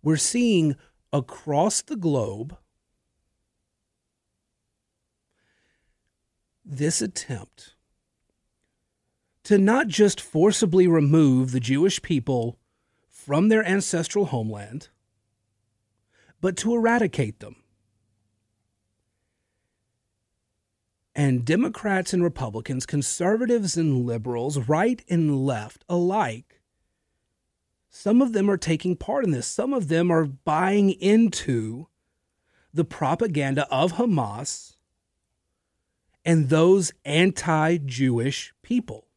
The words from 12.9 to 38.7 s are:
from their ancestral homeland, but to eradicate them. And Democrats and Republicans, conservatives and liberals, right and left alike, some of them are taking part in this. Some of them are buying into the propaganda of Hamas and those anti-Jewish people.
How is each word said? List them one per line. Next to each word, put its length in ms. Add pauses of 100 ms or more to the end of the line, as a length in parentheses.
from 400
their 180
ancestral 600
homeland, 600 (1500)
but 180
to 160
eradicate 680
them. 160 (3500)
And 300
Democrats 680
and 80
Republicans, 640
conservatives 920
and 300
liberals, 600
right 420
and 340
left 440
alike, 720 (1300)
some 320
of 100
them 160
are 80
taking 380
part 300
in 80
this. 160
Some 260
of 140
them 240
are 120
buying 680
into 1000 (840)
the 120
propaganda 840
of 260
Hamas 840 (1500)
and 240
those 440 (120)
anti-Jewish 1600
people. 540